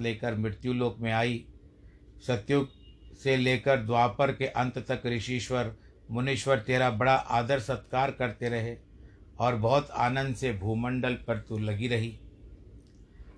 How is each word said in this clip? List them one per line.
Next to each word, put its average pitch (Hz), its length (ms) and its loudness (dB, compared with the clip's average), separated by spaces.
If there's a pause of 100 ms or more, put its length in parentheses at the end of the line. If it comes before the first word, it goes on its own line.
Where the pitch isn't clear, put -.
लेकर 113 340 -2
मृत्यु 110 380 -2
लोक 120 260 0
में 113 140 -2
आई। 117 340 0 (800)
सतयुग 135 420 0 (480)
से 135 200 2
लेकर 127 460 2
द्वापर 120 500 2
के 131 140 -2
अंत 123 320 -2
तक 123 280 -4
ऋषिश्वर 120 720 -2 (340)
मुनीश्वर 131 480 2
तेरा 127 320 2
बड़ा 123 240 4
आदर 123 460 2
सत्कार 131 500 -2
करते 120 380 -4
रहे 117 280 -2 (600)
और 120 180 2
बहुत 123 340 2
आनंद 127 460 0
से 127 160 -2
भूमंडल 120 600 -2
पर 117 240 -4
तू 110 200 -6
लगी 107 300 -2
रही। 113 320 -2 (1160)